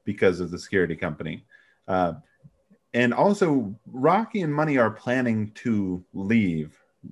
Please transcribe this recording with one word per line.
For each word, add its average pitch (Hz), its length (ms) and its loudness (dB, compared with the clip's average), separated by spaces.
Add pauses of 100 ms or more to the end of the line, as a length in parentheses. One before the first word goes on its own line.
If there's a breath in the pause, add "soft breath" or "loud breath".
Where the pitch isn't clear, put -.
because 98 360 2
of 87 100 -4
the 87 80 -8
security 87 380 0
company. 80 480 -8 (420 soft breath)
Uh, 90 280 0 (800)
and 120 200 2
also, 147 600 2 (120)
Rocky 175 560 0
and 156 100 -2
Money 147 260 0
are 110 120 4
planning 113 640 -2
to 95 460 -2 (100)
leave. 92 640 0 (340)